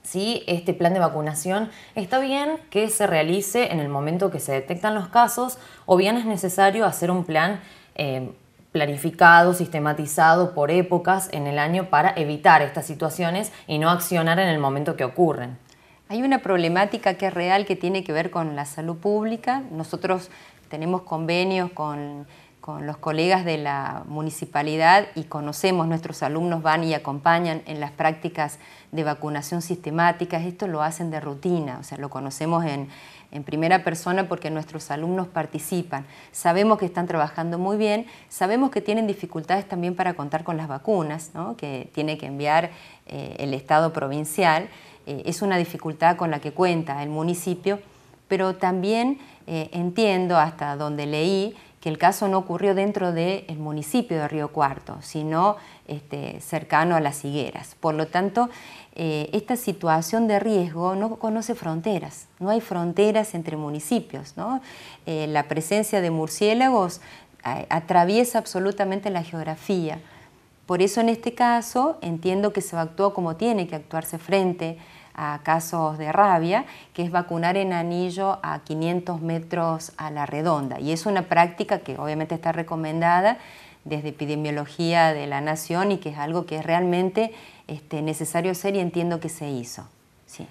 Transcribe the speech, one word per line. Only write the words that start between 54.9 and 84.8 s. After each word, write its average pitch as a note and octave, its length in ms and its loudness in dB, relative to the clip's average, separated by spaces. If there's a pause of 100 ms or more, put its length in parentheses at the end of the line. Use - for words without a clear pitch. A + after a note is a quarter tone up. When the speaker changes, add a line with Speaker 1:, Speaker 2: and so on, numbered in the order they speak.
Speaker 2:
sino, D#3+ 560 0 (320)
este, C#3+ 520 -10
cercano D#3+ 540 0
a D#3+ 60 4
Las C#3 240 -4
Higueras. - 560 -6
Por D#3 140 0
lo D#3 120 0
tanto, G3 440 0 (440)
eh, D#3 380 -4
esta G#3+ 240 -2
situación F3+ 720 0
de G3+ 100 2
riesgo F3+ 560 0
no A3 220 -4
conoce A3+ 400 -4
fronteras, E3 720 -6 (100)
no F#3+ 120 -2
hay A3+ 100 2
fronteras G#3 760 2
entre E3 220 -6
municipios, D3+ 800 -6
¿no? A#3+ 240 -4 (460)
Eh, D#3 200 -4
la D3 220 0
presencia G3+ 520 0
de F3 120 0
murciélagos, G#3 880 2 (440)
eh, B2+ 240 -6
atraviesa F#3 720 4
absolutamente G3 720 -2
la F3 140 -2
geografía. D#3+ 720 -4 (680)
Por F3+ 160 2
eso G3+ 180 2
en A3+ 80 4
este A#3 260 -2
caso B3 680 2
entiendo F#3 520 0
que G3+ 80 0
se F3+ 160 -8
actuó E3 360 0
como E3+ 220 -2
tiene G3+ 320 0
que - 80 -8
actuarse D#3+ 440 -8
frente F3 600 0 (360)
a D3 280 -6
casos D#3+ 560 0
de D#3 120 -4
rabia, F#3+ 540 4 (300)
que F3 80 -4
es F3 80 -2
vacunar F3 480 0
en F#3+ 160 0
anillo F3+ 680 -2
a D3+ 180 -6
quinientos E3+ 600 -4
metros E3 800 -4
a D3+ 120 -8
la D3 140 -4
redonda. C#3 560 -2
Y D3 120 -2
es E3 120 -4
una G3 180 0
práctica F3 580 0
que C3+ 180 -10
obviamente D#3 360 -4
está E3 180 -2
recomendada E3 840 2 (480)
desde D3+ 260 -6
Epidemiología D3+ 1000 2